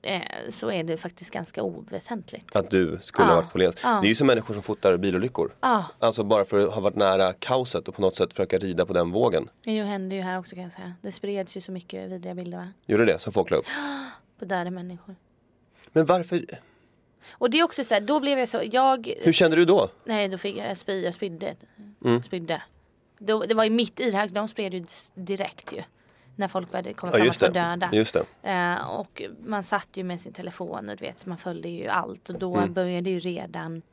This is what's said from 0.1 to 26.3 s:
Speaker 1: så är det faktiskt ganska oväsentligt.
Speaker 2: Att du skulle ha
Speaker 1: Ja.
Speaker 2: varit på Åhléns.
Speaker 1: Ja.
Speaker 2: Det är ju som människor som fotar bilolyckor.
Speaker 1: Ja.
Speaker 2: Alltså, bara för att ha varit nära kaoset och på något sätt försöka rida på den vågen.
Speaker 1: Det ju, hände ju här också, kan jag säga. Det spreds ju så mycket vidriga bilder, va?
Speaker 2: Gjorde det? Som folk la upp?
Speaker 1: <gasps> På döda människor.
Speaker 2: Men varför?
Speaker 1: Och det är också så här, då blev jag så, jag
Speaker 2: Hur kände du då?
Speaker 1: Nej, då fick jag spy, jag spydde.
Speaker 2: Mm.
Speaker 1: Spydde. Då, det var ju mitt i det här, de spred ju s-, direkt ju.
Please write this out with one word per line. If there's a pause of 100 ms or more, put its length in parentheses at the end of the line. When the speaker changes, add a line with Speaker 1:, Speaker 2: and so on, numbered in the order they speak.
Speaker 1:
så
är
det
faktiskt
ganska
oväsentligt.
Speaker 2:
Att
du
skulle
ha
Speaker 1:
Ja.
Speaker 2:
varit
på
Åhléns.
Speaker 1:
Ja.
Speaker 2:
Det
är
ju
som
människor
som
fotar
bilolyckor.
Speaker 1:
Ja. (140)
Speaker 2:
Alltså,
bara
för (100)
att
ha
varit
nära
kaoset
och
på
något
sätt
försöka
rida
på
den
vågen. (160)
Speaker 1:
Det
ju,
hände
ju
här
också,
kan
jag
säga.
Det
spreds
ju
så
mycket
vidriga
bilder,
va? (180)
Speaker 2:
Gjorde
det?
Som
folk
la
upp? (360)
Speaker 1:
<gasps>
På
döda
människor. (760)
Speaker 2:
Men
varför? (840)
Speaker 1:
Och
det
är
också
så
här,
då
blev
jag
så, (100)
jag
Speaker 2:
Hur
kände
du
då? (160)
Speaker 1:
Nej,
då
fick
jag
spy,
jag
spydde. (500)
Speaker 2:
Mm.
Speaker 1:
Spydde. (560)
Då,
det
var
ju
mitt
i
det
här,
de
spred
ju
s-,
direkt
ju. (540)